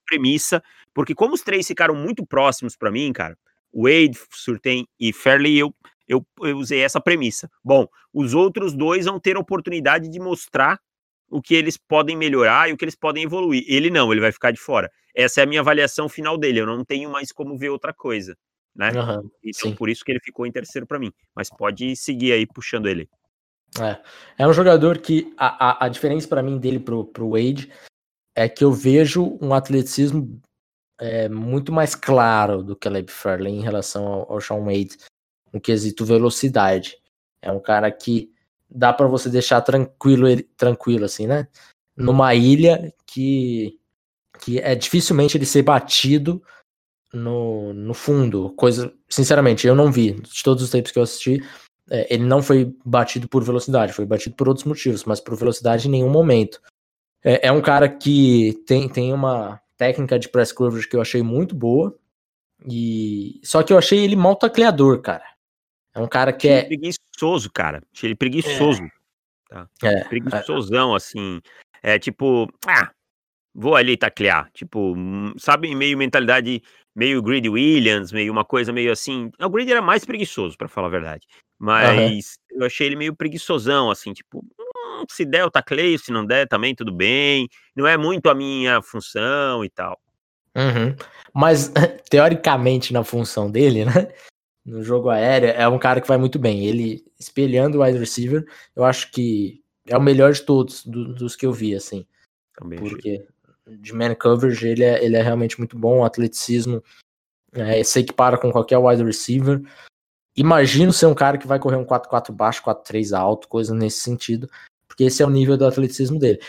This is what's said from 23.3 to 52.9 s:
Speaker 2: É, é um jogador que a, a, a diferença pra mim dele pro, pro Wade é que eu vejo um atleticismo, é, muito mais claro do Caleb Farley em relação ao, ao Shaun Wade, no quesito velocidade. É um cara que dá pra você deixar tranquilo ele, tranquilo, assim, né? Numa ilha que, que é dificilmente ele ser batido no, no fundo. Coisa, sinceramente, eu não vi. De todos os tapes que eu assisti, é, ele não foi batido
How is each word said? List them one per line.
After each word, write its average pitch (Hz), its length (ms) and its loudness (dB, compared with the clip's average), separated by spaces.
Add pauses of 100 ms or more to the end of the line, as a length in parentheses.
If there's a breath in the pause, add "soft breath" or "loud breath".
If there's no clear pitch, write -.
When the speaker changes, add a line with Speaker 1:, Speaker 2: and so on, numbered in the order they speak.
Speaker 2:
É, 107 180 -6 (400 loud breath)
é 139 100 4
um 160 40 6
jogador 165 460 6
que 160 380 -2
a, 127 480 0
a, - 20 0
a - 20 -2
diferença 151 380 -4
pra 139 160 -2
mim 135 160 -4
dele 127 220 -4
pro, 113 240 -6
pro 113 260 -8
Wade 131 420 -2 (600 loud breath)
é 113 140 0
que - 160 0
eu 143 80 6
vejo 139 680 2
um 135 140 0
atleticismo, 135 840 -2 (580)
é, 113 300 -4
muito 123 440 -6
mais 160 220 0
claro 110 680 2
do 101 120 -10
Caleb 98 360 -6
Farley 98 440 -6
em 104 80 -8
relação 104 440 -6
ao, 101 260 -8
ao 107 80 -6
Shaun 107 240 -6
Wade, 101 340 -2 (540 soft breath)
no 104 80 -8
quesito 107 440 -2
velocidade. 113 920 0 (440)
É 95 120 -8
um 98 80 -6
cara 107 320 0
que - 400 -6 (380)
dá 120 220 2
pra 139 140 2
você 127 220 -2
deixar 123 340 2
tranquilo 131 680 2
ele, 123 140 2 (140)
tranquilo, 120 480 0
assim, 107 220 -6
né? 139 220 -4 (480 soft breath)
Numa 131 380 4
ilha 156 600 4 (120)
que, 127 720 -4 (600)
que 120 180 -4
é 139 160 -2
dificilmente 147 640 2
ele 139 80 0
ser 139 180 4
batido 147 800 2 (680 soft breath)
no, 117 600 -6
no 104 180 -10
fundo. 113 580 -2
Coisa, 123 440 0 (140)
sinceramente, 135 580 2
eu 127 80 6
não 147 160 6
vi. 117 220 2
De - 300 -12
todos 131 200 2
os 120 80 -4
tapes 120 220 -2
que - 60 0
eu 123 40 2
assisti, 131 400 -2 (480 loud breath)
é, 120 240 -2
ele 120 100 0
não 135 160 4
foi 131 340 2 (100)
batido 120 440 -2